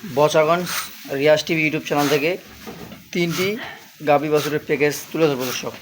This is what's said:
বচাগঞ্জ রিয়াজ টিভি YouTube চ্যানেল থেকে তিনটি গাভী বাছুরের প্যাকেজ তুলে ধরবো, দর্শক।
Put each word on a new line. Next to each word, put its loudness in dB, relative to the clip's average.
বচাগঞ্জ 4
রিয়াজ 6
টিভি 0
YouTube -2
চ্যানেল 2
থেকে 2
তিনটি 0
গাভী 4
বাছুরের 0
প্যাকেজ 2
তুলে 2
ধরবো, -2
দর্শক। -8